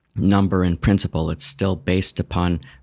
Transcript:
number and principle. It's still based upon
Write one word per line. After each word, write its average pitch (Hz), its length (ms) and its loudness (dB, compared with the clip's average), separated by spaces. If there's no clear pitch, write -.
number 98 480 2
and 85 180 0
principle. 82 480 0
It's 80 160 -4
still 95 300 -2
based - 440 -2
upon 87 420 -2